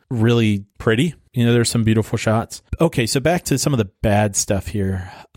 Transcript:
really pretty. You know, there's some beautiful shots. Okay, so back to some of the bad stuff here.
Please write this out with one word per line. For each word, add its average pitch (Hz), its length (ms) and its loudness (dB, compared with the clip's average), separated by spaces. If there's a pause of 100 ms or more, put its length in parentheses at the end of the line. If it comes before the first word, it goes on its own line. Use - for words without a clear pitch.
(100)
really 110 540 2 (140)
pretty. 123 360 0 (180)
You 120 140 0
know, 117 60 4
there's 120 180 2
some 117 140 0
beautiful 110 340 0
shots. - 440 -2 (180)
Okay, 160 260 0
so 139 140 -2
back 160 240 0
to 139 140 0
some 147 160 0
of 123 40 0
the 101 120 -2 (120)
bad 104 340 2
stuff 98 320 -2
here. 95 420 -4 (260)